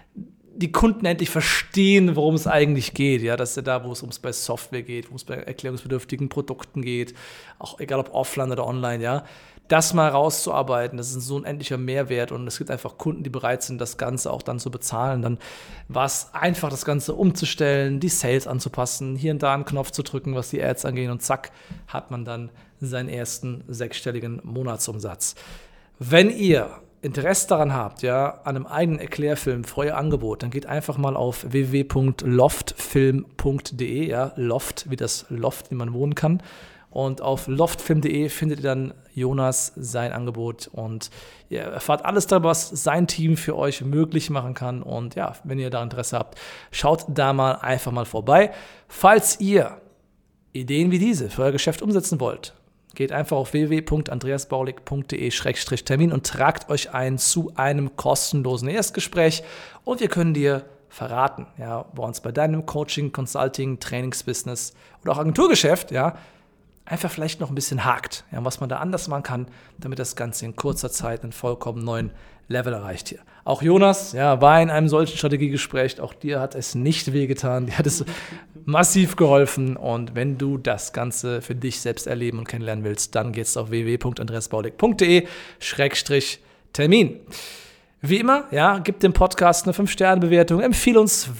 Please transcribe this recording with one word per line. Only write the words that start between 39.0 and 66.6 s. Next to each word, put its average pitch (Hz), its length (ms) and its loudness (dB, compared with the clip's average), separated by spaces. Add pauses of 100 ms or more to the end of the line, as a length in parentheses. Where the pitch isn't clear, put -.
Jonas 131 600 0
sein 120 360 -4
Angebot 117 600 -6
und 110 380 -8 (380)
ihr 110 120 -6
erfahrt - 440 -2
alles 196 220 2
darüber, 175 220 4
was 160 220 0
sein 165 360 0
Team 160 300 2
für - 200 -4
euch 139 260 -2
möglich 156 480 0
machen 127 240 -4
kann. 123 280 -6
Und 120 320 -8
ja, 120 200 -6 (100)
wenn 135 140 -6
ihr 131 120 -4
da 123 120 -4
Interesse 120 360 -4
habt, - 200 -8 (340)
schaut 156 360 2
da 139 240 2
mal 131 200 4
einfach 127 400 -2
mal 120 140 -2
vorbei. 123 440 6 (380)
Falls - 500 6
ihr 190 420 2 (720)
Ideen 143 380 0
wie 180 80 4
diese 170 320 2
für 131 120 -2
euer 139 100 4
Geschäft 156 300 -2
umsetzen 196 360 0
wollt, 117 360 -6 (400)
geht 135 180 -4
einfach 143 240 -2
auf 131 160 -2
w 151 160 2
w 156 80 2
w 156 60 0
punkt 151 260 -2
andreas 131 400 -4
baulig 131 380 -4
punkt 139 260 -6
d - 40 -4
e 123 140 -2
schrägstrich - 540 -4
termin 156 280 2
und 135 140 -2
tragt 139 440 0
euch - 240 -4
ein 131 240 -2
zu - 380 0
einem 139 380 0
kostenlosen 131 760 0
Erstgespräch 170 720 0 (420)
und 247 160 -2
wir 214 80 2
können 170 240 2
dir 143 320 2 (240)
verraten, 123 580 -2 (120)
ja, 117 340 -8
woran 120 200 -6
es - 100 -12
bei 117 100 -6
deinem 156 320 0
Coaching, 147 480 -4
Consulting, 135 680 -4
Trainingsbusiness 123 920 -6 (300)
oder 143 100 0
auch 143 60 0
Agenturgeschäft, 165 720 4
ja, 139 260 -2 (720)